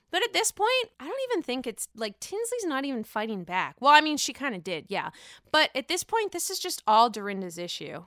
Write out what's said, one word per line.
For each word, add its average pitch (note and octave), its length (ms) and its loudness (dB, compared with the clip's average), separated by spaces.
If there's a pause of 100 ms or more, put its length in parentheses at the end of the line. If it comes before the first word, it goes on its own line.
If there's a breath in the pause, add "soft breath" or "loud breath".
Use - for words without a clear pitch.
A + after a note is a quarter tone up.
(120)
But F#4 120 2
at A4+ 100 0
this - 180 0
point, B4 380 2 (100)
I C4 80 -12
don't B4+ 240 -4
even F#4+ 100 0
think B3+ 240 -6
it's, - 300 -8
like, G#3+ 240 -8
Tinsley's A4+ 460 -6
not C4+ 180 -2
even C4 220 -4
fighting G#3+ 400 -6
back. F3 340 -4
Well, C#4 140 8
I D4+ 80 12
mean, D4+ 160 0
she C4+ 160 -2
kinda C4 240 -4
did, E3+ 320 -6
yeah. E3 220 -4 (420 loud breath)
But D#4 200 6
at C4+ 140 -4
this F4+ 160 -2
point, G#4+ 300 -2
this - 160 -4
is F#4+ 100 -6
just - 260 -6
all A3 240 6
Dorinda's G3 480 -6
issue. D#3+ 500 -8